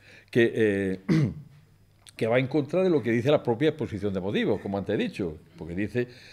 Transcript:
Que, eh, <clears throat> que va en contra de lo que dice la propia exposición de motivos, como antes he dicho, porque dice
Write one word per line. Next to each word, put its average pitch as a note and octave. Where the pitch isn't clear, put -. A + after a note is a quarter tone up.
Que, A#2
eh, G2
<clears throat> -
que A#2
va A#2
en C3
contra D#3
de F#3+
lo D3
que A2+
dice A#2+
la D3
propia B2
exposición G#2
de F#2
motivos, A2+
como G2
antes G2+
he A#2+
dicho, G2
porque E2
dice G#2+